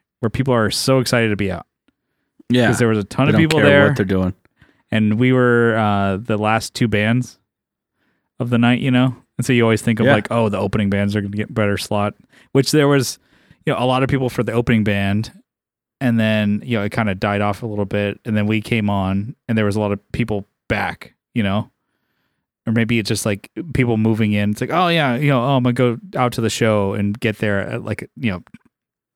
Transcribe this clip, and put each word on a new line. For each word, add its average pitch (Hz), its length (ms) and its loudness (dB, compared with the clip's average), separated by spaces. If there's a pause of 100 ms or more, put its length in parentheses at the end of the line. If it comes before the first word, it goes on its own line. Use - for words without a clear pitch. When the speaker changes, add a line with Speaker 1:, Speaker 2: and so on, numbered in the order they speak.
(200)
Speaker 1:
where 113 100 -2
people 131 240 -2
are 110 160 2
so 131 300 0
excited 117 300 0
to 104 60 0
be 98 160 -4
out. 87 140 -10 (840)
Speaker 2:
Yeah. 123 180 4
Speaker 1:
'Cause 107 100 2
there 120 100 4
was 110 120 2
a 101 40 -2
ton 131 220 -2
Speaker 2:
They 151 40 2
Speaker 1:
of 151 40 4
Speaker 2:
don't 160 80 4
Speaker 1:
people 156 200 2
Speaker 2:
care 143 80 6
Speaker 1:
there. 143 180 6
Speaker 2:
what 143 80 0
they're 104 100 0
doing. 92 280 0 (580)
Speaker 1:
And 107 280 2
we 127 140 4
were, 120 440 4
uh, 101 400 2
the 110 200 -4
last 107 380 -2
two 123 120 0
bands 107 520 0 (1000)
of 120 120 -4
the 117 80 2
night, 120 220 2
you 131 100 0
know? 127 240 2 (220)
And 123 80 -4
so 135 60 0
you 120 120 4
always 113 180 2
think 113 180 0
of, 113 60 4
Speaker 2:
Yeah. 139 80 6
Speaker 1:
like, 107 180 0
"Oh, 117 180 2
the 98 100 -4
opening 101 320 0
bands 101 240 0
are 104 60 -2
gonna 101 140 -6
get 104 180 -6
better 104 240 0
slot," 104 360 -4 (380)
which 135 200 0
there 147 160 4
was, 139 300 0 (480)
you 151 80 -2
know, - 60 -4
a 123 60 -2
lot 131 180 0
of 131 60 -2
people 131 200 0
for 120 140 -4
the 107 100 -4
opening 117 300 0
band. 101 480 -2 (680)
And 117 200 0
then, 107 440 0
you 120 140 -4
know, 101 60 -2
it 104 80 -4
kinda 107 240 -2
died 104 260 -2
off 104 220 -4
a - 20 -8
little 104 200 -4
bit. 101 400 -4
And 107 120 -2
then 104 80 0
we 107 160 0
came 107 300 -2
on 98 440 -2 (120)
and 113 100 0
there 107 80 2
was 101 100 0
a 110 40 -2
lot 104 120 0
of - 200 -8
people 104 340 -4 (240)
back, 98 460 -6 (180)
you 117 80 -2
know? 101 300 -2 (960)
Or 113 60 -2
maybe 117 260 0
it's 101 100 -4
just, 110 180 -4
like, 101 240 -6 (240)
people 120 220 0
moving 110 360 0
in. 104 180 0
It's 104 100 -4
like, 127 120 -6
"Oh, 175 140 0
yeah, 151 300 0
you 147 120 0
know, 131 140 2
oh, 135 140 0
I'm 123 60 0
gonna 123 100 2
go 123 240 0 (180)
out 123 180 0
to 123 80 -4
the 113 80 0
show 104 440 0
and 101 260 -2
get 110 180 -4
there 104 220 -2
at, 107 240 -8
like, - 320 -8
you 117 160 -4
know, 90 120 -8 (720)